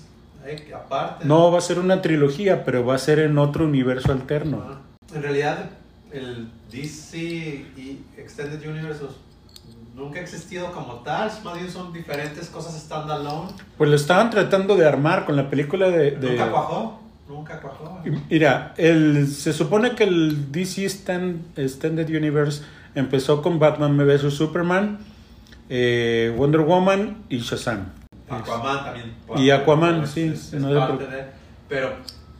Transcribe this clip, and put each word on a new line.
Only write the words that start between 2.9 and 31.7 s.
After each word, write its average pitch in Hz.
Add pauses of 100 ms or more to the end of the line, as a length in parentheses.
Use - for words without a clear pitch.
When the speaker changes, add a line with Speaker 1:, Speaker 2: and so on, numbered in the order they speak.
Speaker 2:
a -
ser 151
en 151
otro 147
universo 131
alterno. 139
Speaker 1:
Ah, - (340)
en 151
realidad, 147 (420)
el 123 (220)
D 135
C -
y 156 (120)
Extended 151
Universe, 156
pues, 135 (800)
nunca 143
ha -
existido 175
como 131
tal, 202 (140)
más 170
bien 180
son 175
diferentes 151
cosas 160
standalone. 151 (260)
Speaker 2:
Pues 151
lo 147
estaban 180
tratando 196
de 165
armar 151
con 151
la 139
película 156
de, 156
de 131
Speaker 1:
Nunca 117
cuajó, - (260)
nunca 151
cuajó. 160
Speaker 2:
Y 170 (220)
mira, 147
el, 156
se 151
supone 214
que 214
el 156
D 175
C 190
Stan-, 180 (160)
Extended 156
Universe 151 (320)
empezó 143
con 175
Batman 147
versus 143
Superman, 175 (680)
eh, 117
Wonder 147
Woman 185
y 123
Shazam. 113 (440)
Speaker 1:
Aquaman 131
también. 117 (200)
Speaker 2:
Y 135
Aquaman, 156
Speaker 1:
Es, 143
Speaker 2:
sí, 165 (100)
Speaker 1:
es, -
es 147
Speaker 2:
no 139
de 147
Speaker 1:
parte 135
Speaker 2:
pro- 135
Speaker 1:
de... 131 (420)
pero, 131 (500)